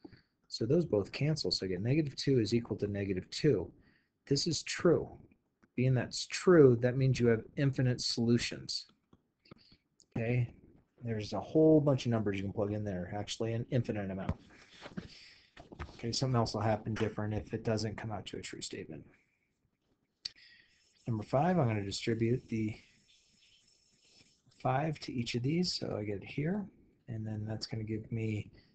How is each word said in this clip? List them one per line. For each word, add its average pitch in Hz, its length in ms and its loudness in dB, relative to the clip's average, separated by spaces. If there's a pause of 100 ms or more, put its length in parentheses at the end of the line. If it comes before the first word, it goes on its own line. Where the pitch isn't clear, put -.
(460)
So - 180 -4
those 156 200 2
both 104 260 0
cancel. 143 400 -2
So - 160 -2
I - 20 -4
get 92 140 -2
negative 139 320 0
two 135 240 2
is 110 160 2
equal 113 220 0
to 104 100 -2
negative 98 440 -4
two. 120 380 2 (600)
This 143 180 2
is 160 160 -2
true. - 460 2 (640)
Being 127 200 2
that's 92 320 -2
true, 143 560 8
that 123 140 0
means 131 220 2
you 120 80 4
have 113 160 4 (140)
infinite 131 440 0
solutions. 113 840 0 (1300)
Okay? 120 380 0 (480)
There's 110 300 -4
a 101 80 -2
whole 156 400 6
bunch 139 260 2
of 117 60 2
numbers 104 240 0
you 98 80 -4
can 98 80 -4
plug 104 200 -2
in 107 120 -4
there, 90 340 -4
actually 113 360 -4
an 117 180 -4
infinite 107 400 -2
amount. 95 220 -6 (1600)
Okay, 117 180 -6
something 131 240 0
else 113 180 2
will 107 60 -2
happen 107 340 0
different 107 400 -2
if - 180 -6
it 110 120 -6
doesn't 107 320 0
come 110 160 -8
out 95 140 -8
to - 100 -10
a - 60 -10
true - 200 -12
statement. 82 420 -12 (2000)
Number 107 160 -2
five, 170 340 2
I'm 135 80 4
gonna 107 160 2
distribute 113 640 -2
the 110 280 -2 (1900)
five 143 360 -2
to - 140 -10
each 120 220 -4
of 120 80 -2
these, 170 320 0
so - 220 -6
I 107 60 -4
get 101 200 -6
it - 20 -16
here, 190 400 -4 (440)
and 110 160 -6
then 107 220 -6
that's 107 200 -8
gonna 110 180 -6
give 110 260 -6
me 110 400 -4 (240)